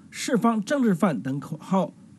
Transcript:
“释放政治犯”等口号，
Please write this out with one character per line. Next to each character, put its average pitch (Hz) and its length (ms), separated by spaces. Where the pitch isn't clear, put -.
“释 - 260
放 220 260
政 285 200
治 214 120
犯” 160 260
等 135 200
口 151 180
号， 185 340